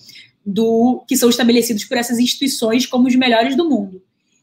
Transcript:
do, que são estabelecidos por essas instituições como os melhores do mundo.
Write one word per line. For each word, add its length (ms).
do, 640
que 100
são 120
estabelecidos 560
por 120
essas 220
instituições 680
como 220
os 80
melhores 400
do 140
mundo. 320